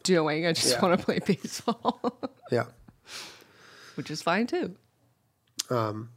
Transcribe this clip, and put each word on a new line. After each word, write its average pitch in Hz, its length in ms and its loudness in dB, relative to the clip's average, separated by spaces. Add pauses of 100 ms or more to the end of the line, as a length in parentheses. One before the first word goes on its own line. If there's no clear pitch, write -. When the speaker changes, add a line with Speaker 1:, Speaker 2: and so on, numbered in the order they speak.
Speaker 1:
doing? 160 420 2
I 170 80 4
just 135 160 2
Speaker 2:
Yeah. 123 120 2
Speaker 1:
wanna 180 160 6
play 180 220 -2
<laughs> - 60 -4
baseball." - 760 -2 (500)
Speaker 2:
Yeah. 120 180 0 (1300)
Speaker 1:
Which - 140 -10
is 151 120 -8
fine 202 260 0
too. 247 260 -4 (960)
Speaker 2:
Um, 110 480 -2